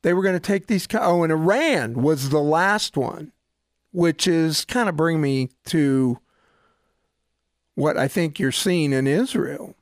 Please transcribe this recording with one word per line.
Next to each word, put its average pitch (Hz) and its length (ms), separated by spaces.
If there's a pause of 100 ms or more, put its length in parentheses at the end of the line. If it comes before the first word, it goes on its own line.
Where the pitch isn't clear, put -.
They 170 120
were 190 100
gonna 185 160
take 196 280
these 196 200
co-, 220 140
oh, 175 220
and 160 80
Iran 160 680
was 139 280
the 147 120
last 175 560
one, 143 340 (600)
which 170 340
is 160 380
kinda 233 260
bring 160 300
me 135 280 (180)
to 135 520 (1600)
what 147 220
I 156 100
think 160 320
you're 131 120
seeing 165 400
in 135 160
Israel. 151 760